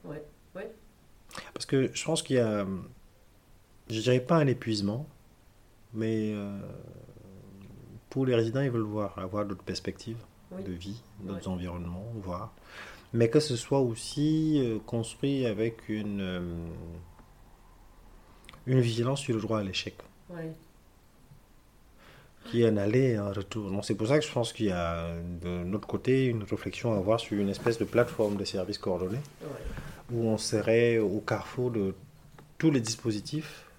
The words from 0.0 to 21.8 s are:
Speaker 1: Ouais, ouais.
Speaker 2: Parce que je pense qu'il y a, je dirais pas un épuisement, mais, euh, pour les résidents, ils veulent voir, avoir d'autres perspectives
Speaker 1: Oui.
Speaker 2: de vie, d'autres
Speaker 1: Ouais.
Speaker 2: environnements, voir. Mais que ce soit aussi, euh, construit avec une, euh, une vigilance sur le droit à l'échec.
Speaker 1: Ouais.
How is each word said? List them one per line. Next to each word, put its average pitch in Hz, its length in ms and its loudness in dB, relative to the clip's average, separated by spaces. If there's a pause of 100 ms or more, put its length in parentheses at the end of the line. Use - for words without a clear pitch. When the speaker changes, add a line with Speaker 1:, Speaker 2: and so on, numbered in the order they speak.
Speaker 1:
Ouais, 143 200 -10 (320)
ouais. 220 160 -10 (800)
Speaker 2:
Parce - 120 -8
que 131 280 2
je - 120 -6
pense 160 180 0
qu'il 135 140 2
y - 20 8
a, 107 260 2 (1200)
je 113 100 -2
dirais 127 200 4
pas 143 180 2
un 151 100 6
épuisement, 113 580 0 (880)
mais, 110 400 0
euh, 101 260 -8 (1500)
pour 135 160 0
les 127 80 4
résidents, 117 280 4
ils 139 100 2
veulent 117 100 0
voir, 107 380 -4
avoir 98 260 -2
d'autres 98 180 -6
perspectives 98 540 -6 (340)
Speaker 1:
Oui. - 120 -10
Speaker 2:
de 95 80 -6
vie, 90 280 -8 (200)
d'autres 95 280 -8
Speaker 1:
Ouais. 95 60 -2
Speaker 2:
environnements, 87 600 -6
voir. 95 360 -8 (640)
Mais 117 160 6
que 151 100 8
ce 143 160 0
soit 139 260 2
aussi, 151 840 2
euh, 113 160 0
construit 127 680 -2
avec 113 440 0
une, 104 320 -2
euh, 87 460 -4 (2000)
une 131 160 6
vigilance 120 400 2
sur 120 140 0
le 107 60 2
droit 110 180 2
à 104 40 0
l'échec. - 320 -4 (340)
Speaker 1:
Ouais. 165 220 -8 (1900)